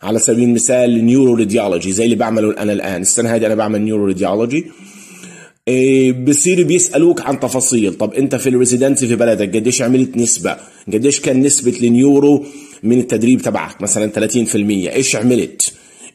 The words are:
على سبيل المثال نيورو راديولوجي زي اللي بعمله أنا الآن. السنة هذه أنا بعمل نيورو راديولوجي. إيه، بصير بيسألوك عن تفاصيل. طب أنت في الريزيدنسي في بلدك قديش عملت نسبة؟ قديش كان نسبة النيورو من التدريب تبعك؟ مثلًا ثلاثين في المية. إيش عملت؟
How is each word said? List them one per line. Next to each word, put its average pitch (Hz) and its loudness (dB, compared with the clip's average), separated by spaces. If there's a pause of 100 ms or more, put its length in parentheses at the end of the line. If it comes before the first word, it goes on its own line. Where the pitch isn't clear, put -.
على 110 -2
سبيل 117 2
المثال 120 2
نيورو 127 4
راديولوجي 98 0
زي 104 0
اللي 117 2
بعمله 110 0
أنا 104 -4
الآن. 95 -4
السنة 113 -2
هذه 110 0
أنا 107 0
بعمل 107 -2
نيورو 107 -2
راديولوجي. 104 -2 (1000)
إيه، 131 2
بصير 147 0
بيسألوك 165 2
عن 131 -4
تفاصيل. 120 -2
طب 107 -4
أنت 135 -2
في 127 -2
الريزيدنسي 127 2
في 117 0
بلدك 107 0
قديش 120 -2
عملت 127 0
نسبة؟ 98 -2 (360)
قديش 127 0
كان 131 0
نسبة 135 0
النيورو 139 4 (380)
من 120 2
التدريب 120 2
تبعك؟ 98 -6
مثلًا 104 -2
ثلاثين 107 -2
في - -6
المية. 104 -2
إيش - -2
عملت؟ 113 -2 (420)